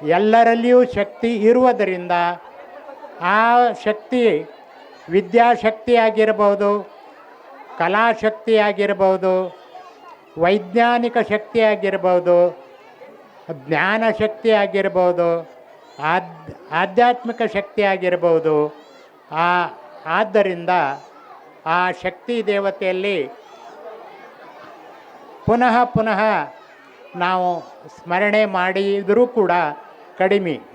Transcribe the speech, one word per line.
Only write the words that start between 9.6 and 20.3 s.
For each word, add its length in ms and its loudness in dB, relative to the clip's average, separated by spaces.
ವೈಜ್ಞಾನಿಕ 800 0
ಶಕ್ತಿಯಾಗಿರ್ಬೋದು, 1400 0
ಜ್ಞಾನಶಕ್ತಿ 1000 -2
ಆಗಿರ್ಬೋದು, 920 0
ಆದ್-, 560 -4
ಆಧ್ಯಾತ್ಮಿಕ 720 0
ಶಕ್ತಿ 280 -4
ಆಗಿರ್ಬೋದು. 960 0
ಆ, 360 0
ಆದ್ದರಿಂದ 640 -2